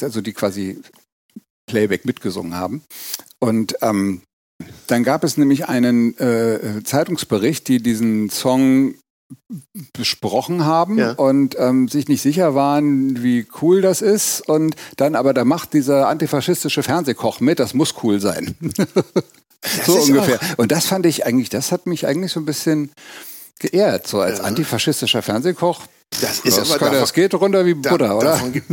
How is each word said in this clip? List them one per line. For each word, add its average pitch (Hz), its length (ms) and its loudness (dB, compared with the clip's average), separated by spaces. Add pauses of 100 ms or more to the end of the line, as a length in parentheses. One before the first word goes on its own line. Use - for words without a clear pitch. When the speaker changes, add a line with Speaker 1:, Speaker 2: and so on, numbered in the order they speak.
Speaker 1:
also 113 180 -6
die 101 140 -8
quasi 98 440 -6 (880)
Playback 107 380 0
mitgesungen 87 520 -6
haben. 95 260 -6 (560)
Und, 110 420 0
ähm, 98 420 -2 (680)
dann 120 160 2
gab 131 180 0
es 156 140 -2
nämlich 139 320 2
einen, 120 500 2
äh, 113 640 0
Zeitungsbericht, 147 840 -2
die 127 120 2
diesen 110 480 0
Song 131 640 2 (1000)
besprochen - 720 -2
haben 175 340 2
Speaker 2:
Ja. - 140 0
Speaker 1:
und, 135 460 2
ähm, 127 300 2
sich 143 200 -2
nicht 139 140 0
sicher 151 320 2
waren, 139 680 2
wie 120 240 2 (160)
cool 180 200 6
das 190 200 2
ist. - 460 0
Und 156 280 2 (200)
dann 151 180 0
aber, 131 200 2
da 123 100 2
macht 151 280 0
dieser 135 360 4
antifaschistische 156 760 -2
Fernsehkoch 127 580 -2
mit, 147 180 2
das 120 160 0
muss 135 280 0
cool 104 180 2
sein. 92 400 -2
<laughs> 160 140 -6 (880)
Speaker 2:
Das - 220 -6
Speaker 1:
So - 140 4
Speaker 2:
ist - 100 4
Speaker 1:
ungefähr. 131 320 4
Speaker 2:
auch 170 180 -8
Speaker 1:
Und 117 140 2
das 165 140 0
fand 190 180 -2
ich - 220 2
eigentlich, 123 240 0
das - 200 -4
hat 180 160 -4
mich 165 200 -4
eigentlich 165 260 -2
so 170 80 -4
ein 151 60 -8
bisschen 151 440 -2 (680)
geehrt, 156 480 0
so 104 140 -2
als 92 180 0
Speaker 2:
Ja. 95 60 -8
Speaker 1:
antifaschistischer 120 760 -2
Fernsehkoch. 160 640 -2 (400)
Speaker 2:
Das - 180 -4
ist - 160 0
Speaker 1:
Das - 140 0
Speaker 2:
aber 165 80 0
Speaker 1:
kann, 147 100 2
Speaker 2:
davon, 135 120 2
Speaker 1:
das 117 120 0
geht 190 220 2
runter 190 320 2
wie 175 120 2
Speaker 2:
da, 135 120 -2
Speaker 1:
Butter, 127 260 2
oder? 117 140 2
Speaker 2:
davon 127 240 -2
gibt, - 180 -4